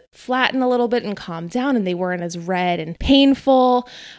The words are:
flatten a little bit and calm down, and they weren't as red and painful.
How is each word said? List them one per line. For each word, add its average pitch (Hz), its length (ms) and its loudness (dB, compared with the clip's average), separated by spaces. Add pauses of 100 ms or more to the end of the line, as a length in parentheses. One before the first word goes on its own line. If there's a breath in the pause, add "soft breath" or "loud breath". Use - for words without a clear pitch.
(120)
flatten 254 520 -2
a 247 60 0
little 240 180 0
bit 233 160 -2
and 202 120 -6
calm 170 320 -10
down, 254 280 -2
and 202 100 0
they 180 80 -2
weren't 180 300 -4
as 170 160 -8
red 180 400 -2
and 160 200 -10
painful. 262 880 4 (320 loud breath)